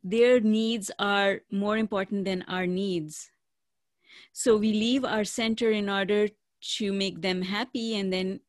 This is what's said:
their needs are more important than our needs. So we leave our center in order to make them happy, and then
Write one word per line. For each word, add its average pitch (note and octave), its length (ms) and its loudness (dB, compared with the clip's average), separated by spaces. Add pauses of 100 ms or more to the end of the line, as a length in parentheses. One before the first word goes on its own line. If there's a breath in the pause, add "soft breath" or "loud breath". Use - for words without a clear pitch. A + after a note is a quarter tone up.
their A#3 380 4
needs A3 580 2
are G3+ 400 2 (120)
more G3+ 260 0
important G3+ 480 -2
than F#3 240 -2
our F#3 180 -2
needs. F3+ 640 -4 (1000 loud breath)
So A3 240 4
we G#3+ 160 2
leave A#3+ 320 0
our G#3+ 180 -2
center A3+ 480 0
in G#3 180 0
order G3+ 380 2 (480)
to G3+ 160 -2
make G3 300 -4
them F#3 200 -2
happy, A3+ 540 -4
and G3 160 -2
then F#3+ 380 -4